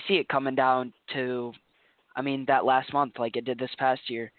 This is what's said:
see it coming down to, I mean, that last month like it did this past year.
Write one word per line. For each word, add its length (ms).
see 120
it 100
coming 260
down 380
to, 380
I 80
mean, 240
that 180
last 280
month 260
like 180
it 80
did 140
this 180
past 320
year. 300